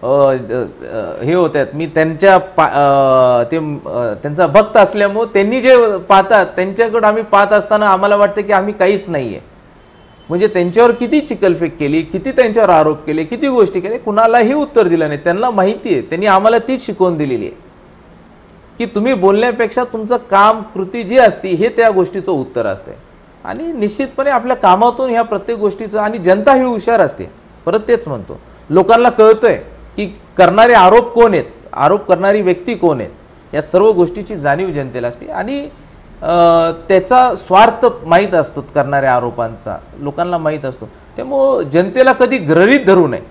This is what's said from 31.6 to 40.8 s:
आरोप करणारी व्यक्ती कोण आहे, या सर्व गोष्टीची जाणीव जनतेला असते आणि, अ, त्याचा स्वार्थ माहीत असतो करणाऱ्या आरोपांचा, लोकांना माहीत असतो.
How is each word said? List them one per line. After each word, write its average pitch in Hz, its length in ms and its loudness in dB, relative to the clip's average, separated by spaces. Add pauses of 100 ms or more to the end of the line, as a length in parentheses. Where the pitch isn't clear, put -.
आरोप 190 340 0
करणारी 196 340 0
व्यक्ती 185 340 -2
कोण 160 260 0
आहे, 90 80 -10 (440)
या 151 80 -4
सर्व 196 300 2
गोष्टीची 180 440 -2
जाणीव 160 360 -4
जनतेला 127 360 -8
असते - 180 -12
आणि, 285 440 -8 (520)
अ, 156 100 -4 (580)
त्याचा 214 460 2
स्वार्थ 226 500 2 (200)
माहीत 175 280 0
असतो 147 280 -2
करणाऱ्या 139 540 -2
आरोपांचा, 113 640 -6 (220)
लोकांना 170 380 -6
माहीत 156 280 -6
असतो. 127 240 -12 (260)